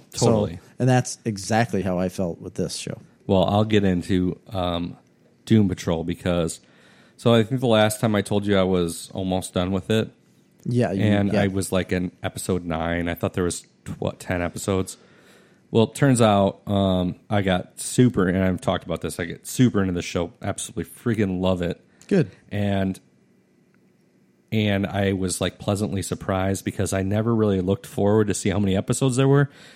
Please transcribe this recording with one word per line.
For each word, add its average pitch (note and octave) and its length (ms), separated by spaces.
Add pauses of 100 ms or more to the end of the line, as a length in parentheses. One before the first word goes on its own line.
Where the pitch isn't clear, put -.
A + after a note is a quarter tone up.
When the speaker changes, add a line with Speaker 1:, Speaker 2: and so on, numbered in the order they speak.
(120)
Speaker 1:
So, - 140
Speaker 2:
Totally. G#2 320 (200)
Speaker 1:
and B2 100
that's B2+ 360
exactly G#2+ 580
how F2+ 160
I F#2 120
felt F2 320
with F#2 120
this - 220
show. - 220 (280)
Speaker 2:
Well, F#2+ 180
I'll G#2 200
get G#2+ 200
into, F#2 540 (100)
um, F2 480 (500)
Doom G#2+ 220
Patrol E2+ 360
because, F2 560 (560)
so A#2+ 160
I A#2 120
think B2+ 180
the C3 40
last G#2+ 340
time A2 140
I G2+ 80
told G2+ 240
you G2+ 120
I F#2+ 60
was F2+ 500
almost F#2 400
done F#2 160
with F#2+ 200
it. A2 200 (540)
Speaker 1:
Yeah, A#2+ 280
you, G2 100
Speaker 2:
And G2+ 300
Speaker 1:
yeah. G2+ 100
Speaker 2:
I G2+ 40
was, F#2+ 260
like, F#2 200
in F2+ 200 (100)
episode F2+ 440
nine. E2+ 420
I E2+ 60
thought F#2+ 200
there F#2 100
was E2+ 180 (220)
tw-, - 340
ten F2+ 240
episodes. F#2 540 (720)
Well, A2+ 140
it - 100
turns C3 260
out, G2+ 480
um, F#2 460 (160)
I G#2 120
got F2+ 380
super, G#2 480
and F#2+ 140
I've F#2 180
talked F2+ 240
about E2 180
this, D#2+ 180
I F2 40
get - 220
super A2 340
into F#2+ 140
the F2 80
show, F2 300 (100)
absolutely - 420
freaking G2 560
love F#2 220
it. E2+ 180 (280)
Speaker 1:
Good. D#3 220 (200)
Speaker 2:
And, G2 500 (1500)
and G2+ 340
I G2 280
was, F#2 260
like, F#2 180
pleasantly G2+ 440
surprised F#2+ 600
because G2 280
I F#2+ 100
never G#2+ 320
really G#2 280
looked F#2+ 240
forward G#2 400
to - 80
see - 160
how F#2 80
many G2 180
episodes A#2+ 400
there C3+ 120
were, C#3 200 (280)